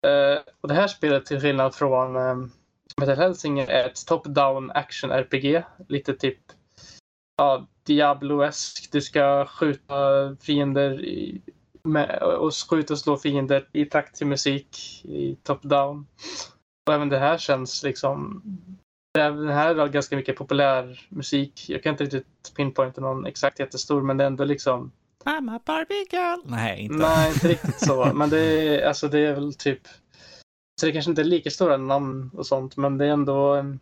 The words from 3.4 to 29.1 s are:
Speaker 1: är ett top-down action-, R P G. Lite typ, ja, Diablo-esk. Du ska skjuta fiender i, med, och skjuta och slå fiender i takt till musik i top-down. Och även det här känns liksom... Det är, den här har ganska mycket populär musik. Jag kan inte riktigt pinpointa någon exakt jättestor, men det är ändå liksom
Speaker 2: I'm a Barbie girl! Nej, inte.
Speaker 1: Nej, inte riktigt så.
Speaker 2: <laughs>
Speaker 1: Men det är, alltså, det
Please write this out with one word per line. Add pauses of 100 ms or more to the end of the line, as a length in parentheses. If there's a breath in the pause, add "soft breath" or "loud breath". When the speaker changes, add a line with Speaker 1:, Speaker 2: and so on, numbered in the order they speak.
Speaker 1:
är
ett
top-down
action-,
R
P
G. (240)
Lite
typ, (960 loud breath)
ja, (200)
Diablo-esk.
Du
ska
skjuta
fiender
i, (420)
med,
och (180)
skjuta
och
slå
fiender
i
takt
till
musik
i
top-down. (840 loud breath)
Och
även
det
här
känns
liksom... (720)
Det
är,
den
här
har
ganska
mycket
populär
musik.
Jag
kan
inte
riktigt
pinpointa
någon
exakt
jättestor,
men
det
är
ändå
liksom (340)
Speaker 2:
I'm
a
Barbie
girl!
Nej,
inte.
Speaker 1:
Nej,
inte
riktigt
så.
Speaker 2:
<laughs>
Speaker 1:
Men
det
är,
alltså,
det